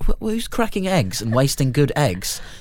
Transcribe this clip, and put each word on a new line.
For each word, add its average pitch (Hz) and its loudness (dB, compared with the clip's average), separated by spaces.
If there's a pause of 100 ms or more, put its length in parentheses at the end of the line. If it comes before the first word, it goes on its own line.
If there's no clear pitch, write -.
wh-, - 4
who's 220 -4
cracking 214 -2
eggs 135 0
and 113 -2
wasting 131 2
good 143 2
eggs 135 -2 (220)